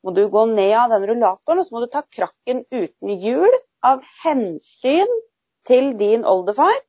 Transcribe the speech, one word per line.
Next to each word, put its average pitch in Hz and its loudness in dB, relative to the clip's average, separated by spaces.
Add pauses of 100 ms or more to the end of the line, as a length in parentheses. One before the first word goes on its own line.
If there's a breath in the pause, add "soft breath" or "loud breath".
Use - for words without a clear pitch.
må 190 -8
du 196 2
gå 214 2
ned 208 2
av 233 2
den 202 0
rullatoren, 233 0
og 359 -4
så 240 -16
må 233 -4
du 240 -8
ta 294 -4
krakken - -8
uten 208 -8
hjul 254 0 (260)
av 262 0 (200)
hensyn 277 -2 (560)
til 262 4
din 214 0
oldefar 208 2 (160)